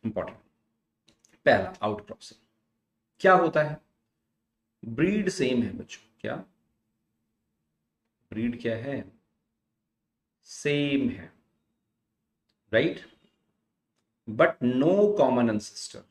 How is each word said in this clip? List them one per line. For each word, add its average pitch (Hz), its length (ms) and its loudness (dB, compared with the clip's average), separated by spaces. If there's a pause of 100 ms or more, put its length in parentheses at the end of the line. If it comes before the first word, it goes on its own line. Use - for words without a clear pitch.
Important। 98 340 -6 (1080)
पहला, 104 260 4 (100)
आउटक्रॉसिंग। - 580 -8 (800)
क्या 185 140 8
होता 165 280 4
है? 151 180 -4 (1000)
Breed 185 480 0
same 127 320 0
है 98 160 -4
बच्चों। - 240 -18 (180)
क्या 123 160 -6 (1900)
Breed 117 320 -4
क्या 113 140 -2
है? 131 280 -8 (1400)
Same 143 600 -2
है, 90 240 -12 (1400)
Right? 151 280 2 (1300)
But 135 340 0
no 127 300 2 (260)
common 123 320 4
ancestor - 500 -6 (100)